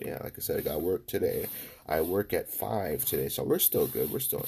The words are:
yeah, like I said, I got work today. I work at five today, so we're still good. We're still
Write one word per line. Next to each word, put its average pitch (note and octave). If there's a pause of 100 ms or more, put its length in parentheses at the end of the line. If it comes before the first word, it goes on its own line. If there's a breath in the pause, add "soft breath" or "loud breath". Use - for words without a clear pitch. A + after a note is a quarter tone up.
yeah, D2
like -
I -
said, -
I -
got D2+
work F2+
today. F#2 (380 loud breath)
I D#2+
work F#2
at -
five F#2+
today, -
so -
we're E3
still -
good. -
We're -
still -